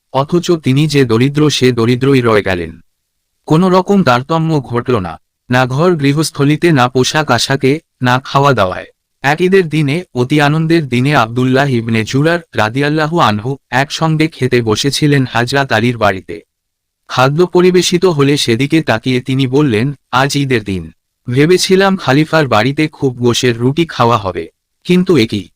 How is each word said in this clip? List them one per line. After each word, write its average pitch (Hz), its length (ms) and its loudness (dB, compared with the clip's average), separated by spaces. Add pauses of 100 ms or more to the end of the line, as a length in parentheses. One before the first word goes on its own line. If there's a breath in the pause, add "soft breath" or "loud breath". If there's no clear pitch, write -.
(140)
অথচ 170 380 0
তিনি 151 360 0
যে 139 180 2
দরিদ্র 139 440 2
সে 127 220 2
দরিদ্রই 123 500 2
রয়ে 110 220 2
গেলেন। 82 360 -4 (680)
কোনো 175 240 2
রকম 190 340 2
তারতম্য 156 580 0
ঘটল 120 340 -2
না, 87 240 -6 (300)
না 127 160 2
ঘর 160 300 0
গৃহস্থলিতে, 147 760 0
না 127 160 4
পোশাক 131 440 0
আশাকে, 139 480 0 (220)
না 127 220 0
খাওয়া 139 300 2
দাওয়ায়। 92 320 -2 (360)
এক 151 200 -2
ঈদের 185 280 2
দিনে, 151 340 -2 (100)
অতি 127 280 0
আনন্দের 160 460 0
দিনে 127 280 0
আব্দুল্লাহ 127 540 0
ইবনে 113 340 -2
জুরার 151 360 0 (160)
রাদিয়াল্লাহু 147 640 -2
আনহু 107 380 -2 (120)
একসঙ্গে 156 580 -2
খেতে 123 340 -2
বসেছিলেন 139 720 0
হাজরাত 131 400 -2
আলীর 117 260 0
বাড়িতে। 95 440 -4 (640)
খাদ্য 143 380 0
পরিবেশিত 180 600 2
হলে 143 320 2
সেদিকে 139 440 0
তাকিয়ে 123 400 -2
তিনি 135 260 -2
বললেন, 135 460 0 (180)
"আজ 139 260 0
ঈদের 131 260 -2
দিন, 90 280 -8 (380)
ভেবেছিলাম 185 680 2
খালিফার 151 500 0
বাড়িতে 131 400 0
খুব 135 260 -4
গোশের 120 440 0
রুটি 139 280 0
খাওয়া 120 320 0
হবে, 87 320 -6 (340)
কিন্তু 180 340 2
এ 113 100 2
কি? 98 280 -8